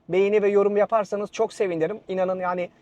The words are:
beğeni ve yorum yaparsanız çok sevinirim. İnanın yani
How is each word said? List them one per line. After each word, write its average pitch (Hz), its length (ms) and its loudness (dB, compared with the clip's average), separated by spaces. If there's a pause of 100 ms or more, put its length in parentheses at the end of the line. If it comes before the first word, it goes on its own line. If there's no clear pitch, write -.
beğeni 196 340 2
ve 202 60 2
yorum 202 280 2
yaparsanız 208 560 -2
çok 220 200 -2
sevinirim. 180 560 -4
İnanın 185 320 -2
yani 180 300 -4 (120)